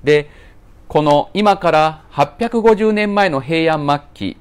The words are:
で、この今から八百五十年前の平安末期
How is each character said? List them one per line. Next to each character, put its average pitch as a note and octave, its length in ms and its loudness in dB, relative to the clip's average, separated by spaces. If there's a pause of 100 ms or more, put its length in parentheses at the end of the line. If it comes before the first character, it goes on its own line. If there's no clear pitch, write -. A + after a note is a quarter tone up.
で、 D3 260 0 (580)
こ D3+ 160 -2
の D3 300 2
今 G3 240 0
か F3 140 -2
ら D#3 380 0
八 - 300 -2
百 A#3 220 -4
五 A3 140 4
十 A3 160 0
年 G#3 240 -2
前 G3 140 2
の C#3 120 -4
平 D#3+ 320 0
安 D3 140 -4
末 C#3+ 120 0 (140)
期 - 280 -10